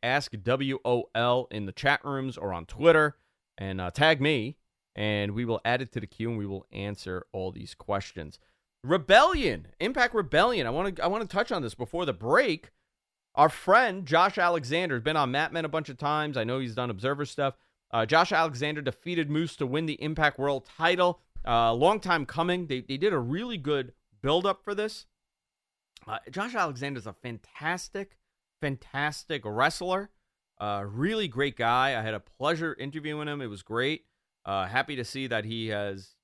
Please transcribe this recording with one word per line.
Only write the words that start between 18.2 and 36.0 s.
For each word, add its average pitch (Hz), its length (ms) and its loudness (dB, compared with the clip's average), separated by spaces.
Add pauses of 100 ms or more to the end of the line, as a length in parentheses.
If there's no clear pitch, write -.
Alexander 151 500 0
defeated 156 480 -4
Moose 156 280 -2
to 143 100 -2
win 147 180 -2
the 151 160 -6
Impact 151 380 0
World 139 260 0
title. 175 540 2 (260)
Uh, 117 280 4
long 175 260 4
time 165 260 0
coming. 175 420 -2
They, 135 140 -4
they 135 160 -6
did 190 160 2
a 151 60 2
really 185 380 -4
good 139 360 -2 (280)
build-up 180 420 0
for 208 100 -6
this. 214 320 -6 (1040)
Uh, 110 120 -6 (100)
Josh 208 260 -6
Alexander's 139 520 -4
a 101 60 -12
fantastic, 165 1040 -8 (440)
fantastic 143 840 -4
wrestler. 165 640 0 (500)
Uh, 101 280 -4
really 175 400 -2
great 135 300 -2
guy. 123 420 2
I - 20 -4
had 110 120 -2
a 104 60 -4
pleasure 156 600 -4
interviewing 151 480 -6
him. 147 140 -6
It 127 60 -6
was 101 160 -10
great. 127 420 -2 (400)
Uh, 95 220 -2
happy 135 280 -2
to 123 80 -6
see 135 240 -8
that 110 180 -4
he 113 220 -6
has, 101 560 -6